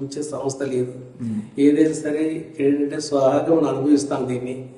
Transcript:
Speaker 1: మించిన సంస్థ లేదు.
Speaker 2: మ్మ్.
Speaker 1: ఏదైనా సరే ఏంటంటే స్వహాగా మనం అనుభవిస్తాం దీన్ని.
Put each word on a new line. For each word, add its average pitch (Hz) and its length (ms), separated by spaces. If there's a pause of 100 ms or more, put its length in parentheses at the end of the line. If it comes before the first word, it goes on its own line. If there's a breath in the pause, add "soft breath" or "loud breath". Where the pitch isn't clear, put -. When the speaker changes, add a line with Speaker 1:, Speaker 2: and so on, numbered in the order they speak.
Speaker 1:
మించిన 139 200
సంస్థ 135 420
లేదు. 127 300 (280)
Speaker 2:
మ్మ్. 110 380
Speaker 1:
ఏదైనా 147 340
సరే 156 520 (140)
ఏంటంటే 143 400
స్వహాగా 143 560
మనం 151 120
అనుభవిస్తాం 135 600
దీన్ని. 127 500